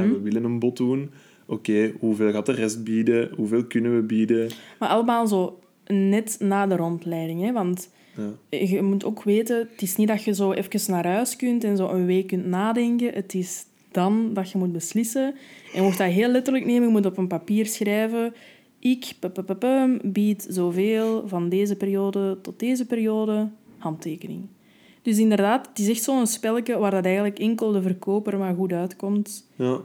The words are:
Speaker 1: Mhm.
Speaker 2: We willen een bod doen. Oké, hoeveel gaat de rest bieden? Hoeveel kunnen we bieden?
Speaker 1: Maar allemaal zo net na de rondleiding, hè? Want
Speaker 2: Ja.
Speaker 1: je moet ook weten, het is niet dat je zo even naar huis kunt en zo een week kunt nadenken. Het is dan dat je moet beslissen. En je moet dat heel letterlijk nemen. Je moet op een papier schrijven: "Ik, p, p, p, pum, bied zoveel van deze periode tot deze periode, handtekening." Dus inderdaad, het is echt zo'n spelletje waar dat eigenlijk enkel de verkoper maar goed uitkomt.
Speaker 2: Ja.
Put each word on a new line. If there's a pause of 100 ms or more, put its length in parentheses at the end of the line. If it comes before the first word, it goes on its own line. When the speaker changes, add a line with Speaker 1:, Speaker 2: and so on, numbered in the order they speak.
Speaker 1:
Mhm.
Speaker 2:
We
willen
een
bod
doen. (360)
Oké,
hoeveel
gaat
de
rest
bieden?
Hoeveel
kunnen
we
bieden? (300)
Speaker 1:
Maar
allemaal
zo (280)
net
na
de
rondleiding,
hè?
Want (260)
Speaker 2:
Ja.
Speaker 1:
je
moet
ook
weten, (160)
het
is
niet
dat
je
zo
even (120)
naar
huis
kunt
en
zo
een
week
kunt
nadenken.
Het
is (280)
dan
dat
je
moet
beslissen. (380)
En
je
moet
dat
heel
letterlijk
nemen.
Je
moet
op
een
papier
schrijven: (440)
"Ik,
p,
p,
p,
pum,
bied
zoveel
van
deze
periode
tot
deze
periode, (300)
handtekening." (560)
Dus
inderdaad,
het
is
echt
zo'n
spelletje
waar
dat
eigenlijk
enkel
de
verkoper
maar
goed
uitkomt.
Speaker 2:
Ja.